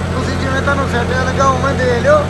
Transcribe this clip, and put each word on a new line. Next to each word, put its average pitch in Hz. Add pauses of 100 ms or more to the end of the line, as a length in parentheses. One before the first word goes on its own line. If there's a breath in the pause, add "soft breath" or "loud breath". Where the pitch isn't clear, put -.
(140)
ਤੁਸੀਂ 262
ਜਿਵੇਂ 269
ਤੁਹਾਨੂੰ 277
ਸੈੱਟ 233 (180)
ਲੱਗਾ 262
ਉਵੇਂ 269
ਦੇ 247
ਲਿਓ, 285 (120)